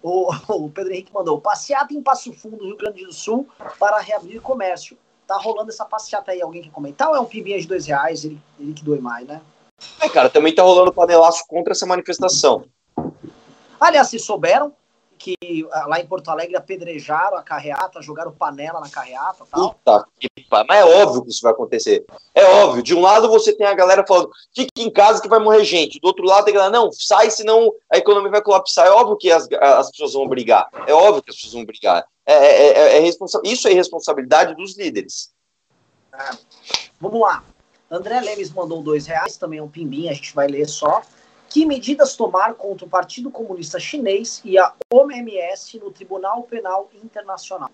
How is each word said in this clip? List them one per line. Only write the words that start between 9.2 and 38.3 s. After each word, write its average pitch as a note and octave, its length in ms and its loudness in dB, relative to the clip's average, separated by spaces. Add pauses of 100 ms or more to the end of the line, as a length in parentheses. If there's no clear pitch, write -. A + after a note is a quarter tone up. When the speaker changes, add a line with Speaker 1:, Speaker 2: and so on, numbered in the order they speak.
Speaker 1:
né? D3+ 140 -18 (600)
Speaker 2:
É, G#3 80 0
cara, C3 220 2
também D#3 240 2
tá F#3 80 4
rolando F3+ 300 6
panelaço E3+ 560 4
contra E3+ 240 -6
essa F#3 120 -6
manifestação. F3+ 800 -2 (1160)
Speaker 1:
Aliás, D4+ 280 4
vocês - 160 -12
souberam G#3+ 480 -2 (460)
que, F#3 180 -10 (360)
ah, D#3 140 -6
lá D#3 120 -4
em F3 80 -8
Porto D#3 220 -10
Alegre E3 280 -6
apedrejaram E3+ 800 -6
a D#3 60 -10
carreata, D3+ 580 -10
jogaram D3+ 300 -14
panela D3+ 500 -10
na D3 80 -18
carreata C3+ 560 -12
e - 60 -20
tal? G#3 240 -4
Speaker 2:
Puta G#2 320 0 (140)
que B2+ 80 -10 (200)
pa-, A2 200 2
mas F#3+ 100 4
é F3+ 240 8
óbvio B2+ 200 0
que B2 80 -14
isso - 120 -12
vai A#2 100 4
acontecer. A2 520 -2 (280)
É G3 120 6
óbvio. F#3+ 360 6
De D#3 140 -2
um F3 60 2
lado G#3+ 280 6
você A3 240 4
tem G#3+ 140 0
a G3+ 80 2
galera F#3 320 4
falando, G3 240 2 (240)
"Fique - 280 -8
em A3+ 80 -6
casa G#3 300 4
que G#3 80 -12
vai A3 120 4
morrer G#3+ 240 4
gente." D3+ 340 -2
Do - 80 -4
outro F3+ 180 -2
lado G3 200 4
tem G#3 100 2
a G3+ 40 4
galera, G3 140 2
"Não, A3+ 200 0
sai, G#3+ 380 2
senão A3 420 2 (180)
a - 80 2
economia G3+ 320 0
vai G#3 120 0
colapsar." F#3 440 2
É F#3 40 6
óbvio G#3 260 4
que F3+ 160 0
as, E3 200 0
as C3+ 380 2
pessoas C#3 220 -8
vão C3+ 160 -4
brigar. A#2 400 0 (180)
É C#3 60 0
óbvio F3 300 4
que - 80 -20
as G#2+ 60 -18
pessoas - 180 -18
vão A#2 100 -12
brigar. G2+ 400 -2 (200)
É, C#3+ 100 4
é, C#3+ 320 8
é, C#3+ 320 6
é - 20 6
responsa-, E3+ 440 -2
isso A#3+ 220 -4
é G#3 60 4
responsabilidade D#3 840 0
dos F#3+ 240 -18
líderes. B2+ 540 -12 (800)
Speaker 1:
É. C3+ 180 -14 (680)
Vamos G#3+ 200 -6
lá. D3 220 0 (480)
André G3+ 300 -6
Lemes G3+ 320 -10